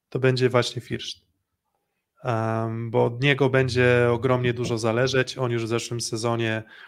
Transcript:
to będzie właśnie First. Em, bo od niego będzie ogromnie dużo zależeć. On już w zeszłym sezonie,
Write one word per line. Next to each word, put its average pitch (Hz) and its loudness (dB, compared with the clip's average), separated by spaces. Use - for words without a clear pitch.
to - -6
będzie 127 4
właśnie 123 0
First. - -10
Em, 113 -2
bo 120 2
od 120 -2
niego 139 4
będzie 123 4
ogromnie 123 0
dużo 120 -4
zależeć. 127 0
On 127 -2
już 117 -2
w 110 -6
zeszłym 117 -4
sezonie, 113 -2